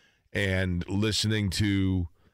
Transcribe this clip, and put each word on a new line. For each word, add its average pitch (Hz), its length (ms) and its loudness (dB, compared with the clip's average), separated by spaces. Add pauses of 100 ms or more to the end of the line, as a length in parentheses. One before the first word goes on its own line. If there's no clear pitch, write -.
(320)
and 92 560 -2
listening 104 640 0
to 95 560 2 (280)